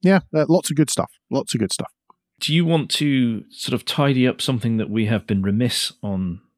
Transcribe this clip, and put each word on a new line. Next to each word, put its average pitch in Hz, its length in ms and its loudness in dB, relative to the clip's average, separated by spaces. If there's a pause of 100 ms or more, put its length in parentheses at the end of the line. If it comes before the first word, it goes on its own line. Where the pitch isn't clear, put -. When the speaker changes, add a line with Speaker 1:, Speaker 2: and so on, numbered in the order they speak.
Speaker 1:
yeah, 190 180 6 (160)
uh, 156 140 2
lots 175 200 2
of 151 80 -2
good 156 120 2
stuff, - 220 -4 (200)
lots - 240 -4
of 123 60 0
good 98 120 -2
stuff. - 180 -8 (480)
Speaker 2:
Do 147 140 -2
you 170 120 4
want 160 260 0
to 127 580 0
sort - 240 -8
of 117 120 -6
tidy 135 420 2
up 120 140 -2
something 117 360 -2
that 107 120 -2
we 107 160 0
have 107 200 -2
been 101 160 0
remiss 107 520 -2 (100)
on 95 380 -6 (160)